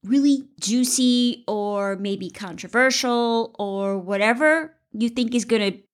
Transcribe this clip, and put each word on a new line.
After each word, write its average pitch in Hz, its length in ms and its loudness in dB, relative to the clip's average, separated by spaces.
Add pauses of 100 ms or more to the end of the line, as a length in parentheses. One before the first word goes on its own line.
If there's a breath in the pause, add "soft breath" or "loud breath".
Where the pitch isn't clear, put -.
really 277 420 2 (140)
juicy 247 880 2
or 202 480 -4
maybe 196 320 -6
controversial 233 1300 0
or 196 400 -2
whatever 226 760 0 (160)
you 226 160 -2
think 240 260 -2
is 226 80 0
gonna 208 300 0 (200)